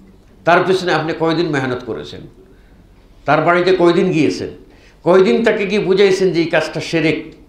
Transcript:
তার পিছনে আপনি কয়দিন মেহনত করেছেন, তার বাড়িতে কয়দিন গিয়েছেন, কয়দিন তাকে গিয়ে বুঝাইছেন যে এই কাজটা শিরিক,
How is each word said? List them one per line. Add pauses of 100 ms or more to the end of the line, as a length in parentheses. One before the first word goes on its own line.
(440)
তার
পিছনে
আপনি
কয়দিন
মেহনত
করেছেন, (1040)
তার
বাড়িতে
কয়দিন
গিয়েছেন, (560)
কয়দিন
তাকে
গিয়ে
বুঝাইছেন
যে
এই
কাজটা
শিরিক, (140)